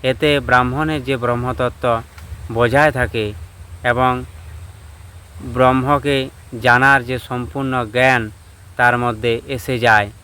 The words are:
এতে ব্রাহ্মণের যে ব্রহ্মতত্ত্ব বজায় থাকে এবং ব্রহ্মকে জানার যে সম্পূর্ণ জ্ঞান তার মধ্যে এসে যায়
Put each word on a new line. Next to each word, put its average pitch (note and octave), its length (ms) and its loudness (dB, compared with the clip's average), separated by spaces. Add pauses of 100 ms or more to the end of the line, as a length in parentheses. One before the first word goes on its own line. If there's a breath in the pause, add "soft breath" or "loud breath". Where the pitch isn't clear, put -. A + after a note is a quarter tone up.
এতে C3 260 0 (100)
ব্রাহ্মণের B2+ 640 0
যে C3+ 140 -2
ব্রহ্মতত্ত্ব B2 680 -4 (680)
বজায় B2 380 4
থাকে A#2+ 340 -4 (580)
এবং B2+ 280 2 (1400)
ব্রহ্মকে C3 680 2 (440)
জানার B2+ 440 6
যে B2+ 140 -6
সম্পূর্ণ C3 540 -6 (180)
জ্ঞান B2+ 300 4 (540)
তার B2 220 4
মধ্যে A#2+ 360 -2 (140)
এসে C3 320 -6
যায় A2 280 4 (160)